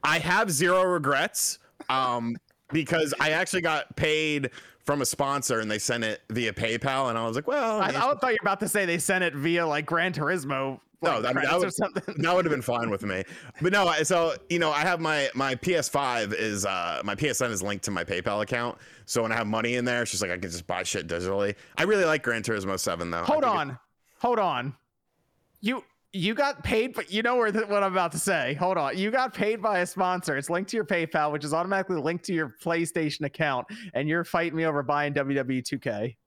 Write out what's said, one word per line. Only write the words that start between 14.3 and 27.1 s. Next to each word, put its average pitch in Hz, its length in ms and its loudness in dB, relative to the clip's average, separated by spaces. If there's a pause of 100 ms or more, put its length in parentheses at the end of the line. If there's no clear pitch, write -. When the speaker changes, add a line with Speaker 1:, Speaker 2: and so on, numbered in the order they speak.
Speaker 1:
you 170 80 0
know, 160 140 2
I 147 80 2
have 175 200 2
my, 151 360 2
my 135 180 0
P 175 220 0
S 120 120 2
five 120 460 0
is, 104 320 -2
uh, 87 400 -2
my 101 80 -2
P 135 160 -2
S 120 100 -2
N 123 120 0
is 95 100 -4
linked 101 240 -4
to 104 60 -4
my 87 120 -2
PayPal 95 380 -2
account. 120 380 -4 (260)
So - 160 -2
when 110 100 0
I 110 40 2
have 113 120 0
money 113 280 0
in 123 100 0
there, 120 160 0
it's 113 80 -2
just 98 140 -2
like, 90 80 -2
I 90 80 -4
can 90 100 -6
just 85 160 -10
buy 90 160 -4
shit 90 260 -4
digitally. 95 460 0 (240)
I 156 60 2
really 196 220 4
like 156 180 2
Gran 117 180 0
Turismo 98 380 -2
seven, 85 320 -2
though. 85 100 -2
I 85 40 -2
Speaker 2:
Hold 302 180 2
Speaker 1:
think 233 100 2
it 185 40 0
Speaker 2:
on. 139 220 -4 (420)
Hold 240 180 2
on. 139 360 0 (840)
You, 214 220 -2 (300)
you 190 200 0
got 277 300 0
paid, 226 300 0
but - 180 -8